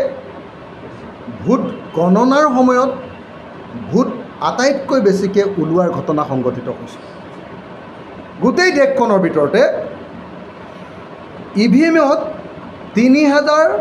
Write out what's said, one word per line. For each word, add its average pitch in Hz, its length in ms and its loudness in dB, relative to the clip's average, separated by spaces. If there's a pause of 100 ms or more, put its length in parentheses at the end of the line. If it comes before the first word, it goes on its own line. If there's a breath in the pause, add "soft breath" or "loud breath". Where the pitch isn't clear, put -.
(1400)
ভোট 160 220 2 (300)
গণনাৰ 233 560 4
সময়ত 254 440 4 (960)
ভোট 202 200 2 (340)
আটাইতকৈ 262 600 0
বেছিকে 196 400 2 (160)
ওলোৱাৰ 170 340 2
ঘটনা 147 320 -2
সংঘটিত 123 440 -2
হৈছে। - 320 -10 (1400)
গোটেই 262 320 2
দেশখনৰ 254 480 4
ভিতৰতে 160 420 4 (1900)
ই 208 120 4
ভি 233 160 6
এমত 320 360 4 (720)
তিনি 247 320 6
হাজাৰ 294 400 4 (160)